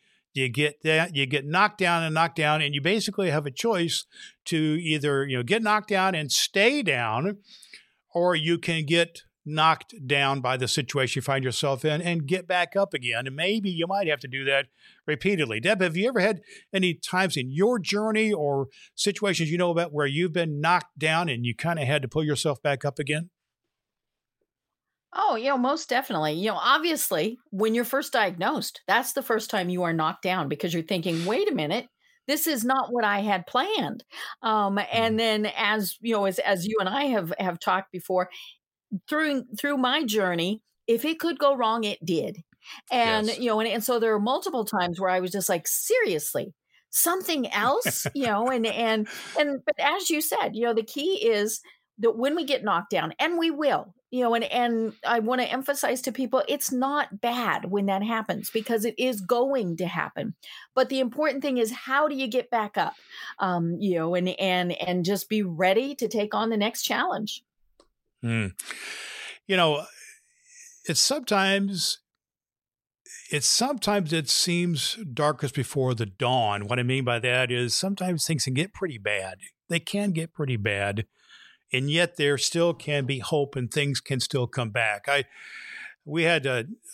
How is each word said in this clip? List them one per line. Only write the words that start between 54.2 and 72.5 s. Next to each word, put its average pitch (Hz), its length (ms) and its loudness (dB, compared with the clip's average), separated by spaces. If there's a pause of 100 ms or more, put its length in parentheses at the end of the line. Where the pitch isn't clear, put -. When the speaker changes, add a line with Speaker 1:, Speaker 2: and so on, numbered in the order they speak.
Speaker 2:
know, 233 140 2
and, 233 100 2
and 226 480 0 (140)
I 233 140 2
wanna 247 240 0
emphasize 262 580 -2
to 254 100 -4
people, 254 360 0
it's - 240 -2
not 269 480 -2
bad 233 500 -2
when 202 160 0
that 196 160 0
happens 220 480 -4
because 226 340 -2
it 226 140 -4
is 247 220 0
going 240 560 0
to 175 100 -2
happen. 156 480 -4 (400)
But 262 140 4
the 262 100 0
important 262 440 0
thing 269 160 0
is, 226 120 2
how 269 380 0
do 294 80 -4
you 262 100 -2
get 240 240 -2
back 214 260 -2
up? 170 180 0 (440)
Um, 170 400 0
you 185 160 2
know, 170 220 0
and, 180 120 2 (120)
and, 180 320 2
and 180 320 -2
just 190 240 -2
be 214 160 0
ready 190 520 2
to 226 120 -2
take 214 260 -2
on 220 160 0
the 226 60 0
next 214 260 0
challenge. - 600 -4 (800)
Speaker 1:
Mm. 113 300 -2 (920)
You 190 100 2
know, 156 280 4 (1000)
it's 160 140 0
sometimes, 196 1000 2 (1300)